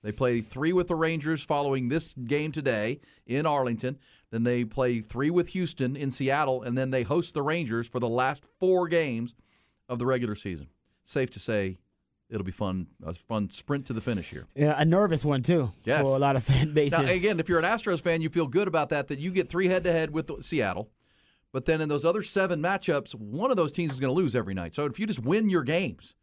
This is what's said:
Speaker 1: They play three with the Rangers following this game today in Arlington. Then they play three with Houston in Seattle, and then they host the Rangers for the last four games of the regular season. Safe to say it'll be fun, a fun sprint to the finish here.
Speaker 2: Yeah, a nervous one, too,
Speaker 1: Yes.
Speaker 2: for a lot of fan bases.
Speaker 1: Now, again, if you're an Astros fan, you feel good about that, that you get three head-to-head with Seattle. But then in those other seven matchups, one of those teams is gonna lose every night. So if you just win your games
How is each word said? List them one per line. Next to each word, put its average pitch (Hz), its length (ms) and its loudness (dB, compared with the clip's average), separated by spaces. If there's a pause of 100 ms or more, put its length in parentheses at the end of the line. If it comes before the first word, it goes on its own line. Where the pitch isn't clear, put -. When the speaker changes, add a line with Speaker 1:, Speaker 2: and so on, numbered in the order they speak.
Speaker 1:
They 107 100 -6
play 120 280 0
three 139 320 -2
with 175 160 2
the 175 60 0
Rangers 160 480 -2
following 139 460 0
this 160 260 -2 (120)
game 147 260 0
today 127 480 -2 (260)
in 139 200 -2
Arlington. 131 520 0 (320)
Then 113 140 -2
they 123 200 2
play 123 360 0
three 127 300 -2
with 170 180 2
Houston 143 480 -4
in 139 140 -4
Seattle, 135 520 0
and 123 160 -2
then 131 120 0
they 131 120 0
host 170 320 -2
the 147 80 -2
Rangers 131 460 -2
for 127 100 -4
the 120 100 0
last 127 360 0 (160)
four 180 260 4
games 135 480 -2 (540)
of 123 100 -4
the 120 80 0
regular 120 300 0
season. 78 320 -8 (340)
Safe 131 280 -2
to 98 100 -14
say 98 380 -2 (520)
it'll 98 140 -4
be 92 80 -4
fun, 92 340 -4 (180)
a 82 100 -6
fun 107 360 -4
sprint 139 360 -6
to 120 80 -6
the 110 80 -4
finish 104 260 -4
here. - 160 -12 (100)
Speaker 2:
Yeah, 147 240 2
a 151 60 2
nervous 170 400 4
one, 139 180 0
too, 135 300 2 (120)
Speaker 1:
Yes. 143 180 2
Speaker 2:
for 135 120 4
a 135 40 2
lot 139 180 4
of 120 80 0
fan 139 300 4
bases. 147 240 4
Speaker 1:
Now, 143 80 2
again, 185 340 2
if 160 80 -4
you're 170 100 4
an 160 60 2
Astros 202 380 0
fan, 165 180 2
you 160 80 -2
feel 165 180 2
good 185 220 2
about 160 220 0
that, 143 180 -2
that 143 100 -6
you 165 140 -4
get 180 160 0
three 180 180 0
head-to-head 170 440 2
with 156 200 -4 (140)
Seattle. 107 460 -2 (600)
But 131 120 -4
then 160 160 2
in 151 80 -2
those 147 160 0
other 180 180 2
seven 180 380 0
matchups, 175 540 -2
one 123 360 -4
of 240 60 2
those 160 160 2
teams 160 220 -2
is 127 60 -10
gonna 131 120 0
lose 160 240 2
every 98 160 -2
night. 87 220 -6
So 147 100 -2
if 143 160 -4
you 208 60 -2
just 196 140 -4
win 202 280 0
your 175 140 2
games 120 600 -4